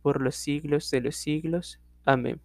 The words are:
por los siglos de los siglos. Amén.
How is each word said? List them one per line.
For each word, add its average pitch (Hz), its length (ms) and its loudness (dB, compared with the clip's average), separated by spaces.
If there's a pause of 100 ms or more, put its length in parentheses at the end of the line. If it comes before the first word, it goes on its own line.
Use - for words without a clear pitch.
por 143 220 2
los 127 120 0
siglos 147 560 -2
de 131 120 2
los - 140 -2
siglos. 165 640 -4 (280)
Amén. 127 380 2